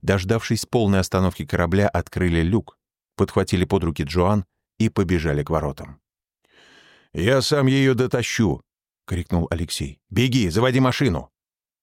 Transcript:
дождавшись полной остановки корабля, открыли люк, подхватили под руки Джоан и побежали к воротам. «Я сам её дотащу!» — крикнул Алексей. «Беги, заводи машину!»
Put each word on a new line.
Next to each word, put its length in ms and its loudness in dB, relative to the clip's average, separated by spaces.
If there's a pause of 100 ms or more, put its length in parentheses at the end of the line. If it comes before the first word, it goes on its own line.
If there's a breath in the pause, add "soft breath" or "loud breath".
дождавшись 640 0
полной 360 2
остановки 440 -2
корабля, 440 0
открыли 520 -2
люк, 380 -2 (380)
подхватили 480 0
под 180 0
руки 220 -2
Джоан 400 0 (340)
и 120 0
побежали 520 0
к 80 -8
воротам. 500 -4 (1120 soft breath)
«Я 300 2
сам 240 2
её 280 4
дотащу!» — 680 0 (440)
крикнул 440 -2
Алексей. 480 -6 (100)
«Беги, 420 2
заводи 280 2
машину!» 520 0 (520)